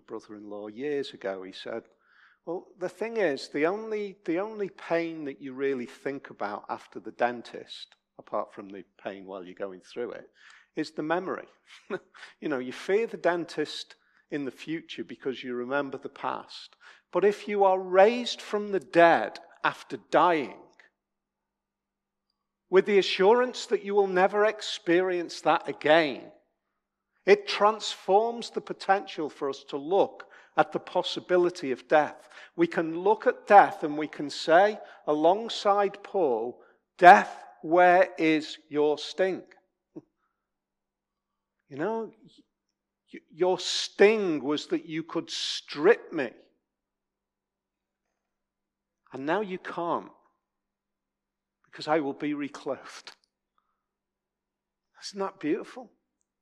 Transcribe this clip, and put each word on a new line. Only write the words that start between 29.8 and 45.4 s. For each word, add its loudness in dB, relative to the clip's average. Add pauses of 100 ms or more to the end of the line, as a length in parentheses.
at 2
the -6
possibility -2
of -10
death. 0 (280)
We 2
can -4
look 2
at -2
death 8
and -4
we -4
can -10
say, 2 (280)
alongside 0
Paul, -2 (380)
"Death, 10 (180)
where 6
is 0 (100)
your 0
sting?" -4 (520)
<laughs> -18 (1700)
You -16
know, -6 (1000)
y-, -18 (100)
your 0
sting 2
was -4
that -6
you -8
could -8
strip 0